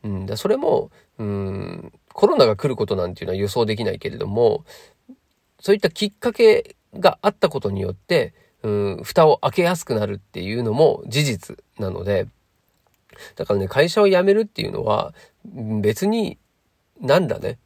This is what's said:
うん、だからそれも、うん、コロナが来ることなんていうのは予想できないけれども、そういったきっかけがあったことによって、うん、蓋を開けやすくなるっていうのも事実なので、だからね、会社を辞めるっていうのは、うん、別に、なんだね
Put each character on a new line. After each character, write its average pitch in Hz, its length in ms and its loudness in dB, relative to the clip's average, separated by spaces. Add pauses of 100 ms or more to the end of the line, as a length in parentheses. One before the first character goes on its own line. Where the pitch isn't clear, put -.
う 104 40 -8
ん、 98 140 -6
だ 95 60 -8
か 98 40 -8
ら 110 60 -6
そ - 100 -6
れ 240 100 2
も、 - 340 0 (260)
う 113 60 -10
ん、 98 680 -6 (220)
コ - 140 4
ロ 311 100 4
ナ 131 80 8
が 107 100 4
来 147 120 -4
る 127 80 -2
こ 107 100 -2
と 101 100 -4
な 90 120 -2
ん 90 60 -8
て - 100 -14
い - 20 -10
う - 20 -6
の 92 60 -4
は 95 40 -4
予 101 100 -2
想 117 180 0
で 107 100 -2
き 113 80 -6
な 98 80 -2
い 95 80 -8
け - 100 -8
れ - 80 -10
ど 101 100 -6
も、 107 360 2 (960)
そ 196 140 2
う - 20 6
い 202 40 -8
っ - 20 -4
た - 80 0
き - 160 -4
っ 202 80 -6
か - 180 -4
け - 440 4 (180)
が 185 280 2
あ 202 80 2
っ 208 40 -2
た 180 160 0
こ - 100 -4
と - 120 -4
に 98 100 -6
よ 95 100 -4
っ - 20 -10
て、 123 400 -2 (300)
う 110 60 -4
ん、 101 340 -2
蓋 160 240 4
を 147 120 4
開 127 120 -2
け 185 120 0
や 175 120 2
す 165 100 -12
く 117 100 -4
な 107 100 0
る 101 80 -6
っ 95 40 -8
て - 240 -14
い 98 140 -6
う 120 80 -4
の 110 100 -2
も 151 340 4
事 143 180 0
実 113 320 -6 (200)
な 98 120 -4
の 90 140 -8
で、 95 240 0 (1080)
だ 95 100 -8
か - 80 -2
ら 101 60 0
ね、 95 80 -4
会 147 220 2
社 208 120 2
を 202 80 6
辞 180 140 4
め 196 100 6
る 214 80 4
っ 214 40 -2
て - 160 -12
い - 60 -6
う - 40 -6
の - 120 -6
は、 107 300 -2 (420)
う - 60 -10
ん、 107 200 -4
別 107 260 0
に、 220 300 -2 (640)
な 160 200 4
ん 170 80 0
だ - 120 -4
ね 120 260 -8